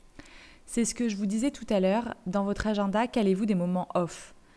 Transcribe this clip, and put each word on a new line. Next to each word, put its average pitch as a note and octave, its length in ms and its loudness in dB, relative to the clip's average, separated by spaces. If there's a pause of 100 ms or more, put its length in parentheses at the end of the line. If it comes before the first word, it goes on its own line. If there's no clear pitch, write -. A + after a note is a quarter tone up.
(640)
C'est A#3 200 0
ce - 100 -4
que A#3+ 140 0
je G#3 60 -2
vous G3+ 120 -2
disais A3+ 240 0
tout A#3+ 180 -14
à G#3 100 4
l'heure, G#3 360 2 (100)
dans G3 180 0
votre G3+ 220 -2
agenda, G#3 400 2
calez-vous G#3 400 2
des G#3 80 2
moments F3+ 400 0
off. - 400 -4 (240)